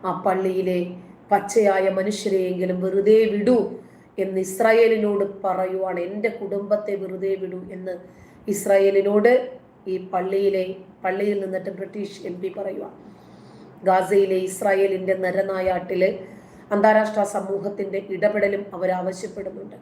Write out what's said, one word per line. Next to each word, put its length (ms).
ആ 60
പള്ളിയിലെ 540
പച്ചയായ 580
മനുഷ്യരെയെങ്കിലും 920
വെറുതെ 440
വിടൂ. 320
എന്ന് 200
ഇസ്രായേലിനോട് 1040
പറയുവാണ്. 560
"എൻ്റെ 300
കുടുംബത്തെ 680
വെറുതെ 400
വിടൂ" 360
എന്ന് 280
ഇസ്രായേലിനോട് 1120
ഈ 200
പള്ളിയിലെ, 680
പള്ളിയിൽ 400
നിന്നിട്ട് 260
ബ്രിട്ടീഷ് 580
എം 140
പി 160
പറയുവാ. 320
ഗാസയിലെ 520
ഇസ്രായേലിൻ്റെ 760
നരനായാട്ടില് 1200
അന്താരാഷ്ട്ര 520
സമൂഹത്തിൻ്റെ 840
ഇടപെടലും 640
അവരാവശ്യപ്പെടുന്നുണ്ട്. 1080